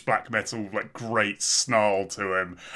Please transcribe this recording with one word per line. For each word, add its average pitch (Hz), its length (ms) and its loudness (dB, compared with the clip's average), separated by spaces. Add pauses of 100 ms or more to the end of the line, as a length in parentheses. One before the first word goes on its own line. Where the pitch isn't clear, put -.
black 113 240 0
metal, 107 420 -2
like, 104 220 -4
great 110 480 -2
snarl 104 680 4
to 98 280 -2
him. 90 220 -2 (180)